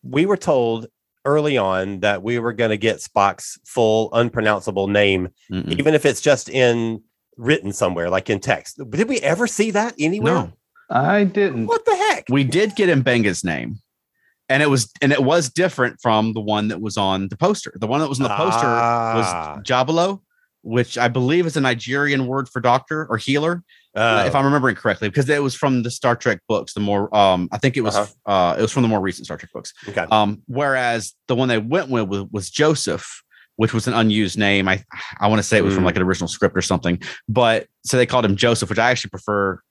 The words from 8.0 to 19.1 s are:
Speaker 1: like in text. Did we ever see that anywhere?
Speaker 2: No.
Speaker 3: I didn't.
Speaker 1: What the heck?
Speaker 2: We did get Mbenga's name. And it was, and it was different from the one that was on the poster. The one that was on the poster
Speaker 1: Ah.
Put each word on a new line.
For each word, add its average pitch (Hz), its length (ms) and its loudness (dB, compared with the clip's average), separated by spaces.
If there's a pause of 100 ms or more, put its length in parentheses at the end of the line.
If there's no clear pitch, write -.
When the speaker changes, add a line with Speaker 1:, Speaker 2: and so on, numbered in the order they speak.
Speaker 1:
like 92 200 -2
in 98 100 0
text. - 400 -4 (100)
Did 190 180 -2
we 277 120 -2
ever 175 260 0
see 220 260 -2
that 214 260 -2
anywhere? 160 360 0
Speaker 2:
No. 98 180 -4 (380)
Speaker 3:
I 185 340 2
didn't. 175 420 0
Speaker 1:
What 453 180 0
the 415 100 2
heck? 392 360 -2
Speaker 2:
We 139 140 4
did 196 300 0
get 196 140 2
Mbenga's 120 560 2
name. 69 340 -6 (720)
And 139 120 2
it 151 80 4
was, 127 200 2 (120)
and 139 100 4
it 139 100 2
was 127 280 2
different 160 500 -2
from 110 320 2
the 110 80 -6
one 104 280 -2
that 92 120 -6
was 107 160 -6
on 95 320 -2
the 98 80 -10
poster. 196 420 -2
The 107 80 -4
one 139 140 0
that 156 80 -2
was 135 100 -6
on 139 60 -2
the 123 100 -2
poster 117 320 0
Speaker 1:
Ah. 117 480 0 (420)